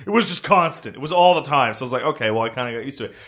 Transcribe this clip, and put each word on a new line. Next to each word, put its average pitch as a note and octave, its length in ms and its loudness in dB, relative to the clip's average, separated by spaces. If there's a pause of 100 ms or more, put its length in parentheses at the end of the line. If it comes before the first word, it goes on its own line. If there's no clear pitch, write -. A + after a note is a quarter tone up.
it G3+ 40 -6
was A3 200 2
just F3 120 -8
constant. E3 540 0
It B2+ 60 -14
was D3+ 100 -6
all F3+ 220 6
the D#3 80 -2
time. C3 320 0
So - 80 -8
I B2+ 40 -6
was A#2+ 60 -6
like, B2 100 -2
"Okay, B2 280 0
well, A2+ 140 0
I A2+ 40 -2
kinda A#2+ 240 -6
got A#2 140 -8
used C#3 120 -12
to A#2 80 -8
it." - 80 -12 (140)